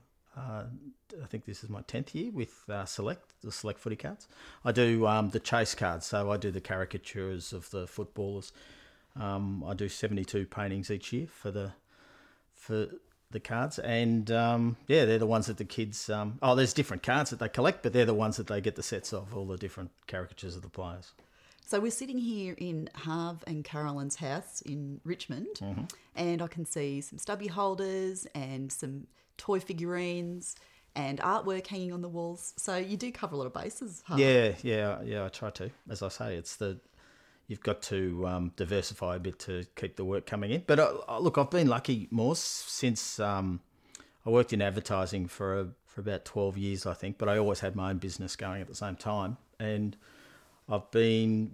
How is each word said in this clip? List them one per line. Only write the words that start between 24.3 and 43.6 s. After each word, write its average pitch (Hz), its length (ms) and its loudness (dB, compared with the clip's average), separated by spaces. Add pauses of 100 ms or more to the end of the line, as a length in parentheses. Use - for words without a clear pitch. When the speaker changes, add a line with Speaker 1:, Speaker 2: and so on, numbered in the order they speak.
Speaker 2:
in 139 420 -8
Richmond, 180 560 -6
Speaker 1:
Mm-hmm. 98 240 -4 (320)
Speaker 2:
and 170 240 2
I 170 60 -2
can 165 180 -6
see 143 380 -2
some 143 160 -12
stubby 202 300 -4
holders 190 880 0
and 135 380 -6
some 139 360 -8 (280)
toy 190 240 0
figurines 175 960 -4 (400)
and 139 240 -2
artwork 190 460 0
hanging 185 260 -4
on 175 80 -4
the 175 80 -6
walls. 170 480 -6
So 185 220 -2
you 190 180 -2
do 247 160 -4
cover 170 220 -6
a 143 40 0
lot 131 80 -2
of 123 60 -6
bases, - 540 -10
Harve. 139 140 4
Speaker 1:
Yeah, 123 420 8
yeah, 107 420 0
yeah, 104 220 -4
I - 20 -4
try 104 220 -8
to. 95 200 -8 (200)
As 101 100 -8
I 98 80 -4
say, 98 280 -6
it's - 200 -8
the, 98 220 -4 (680)
you've 107 140 -8
got 104 200 0
to, 92 440 0
um, 90 300 0
diversify 92 600 0
a - 20 -4
bit 90 220 -6
to 90 240 -6 (100)
keep - 220 -8
the - 80 -4
work 95 220 -2
coming 104 260 -2
in. 175 140 0
But, - 120 8
uh, - 400 2
look, 170 180 4
I've 175 140 4
been 170 160 6
lucky, 120 440 2
Morse, 120 280 4
since, - 800 -2
um, 95 420 0 (640)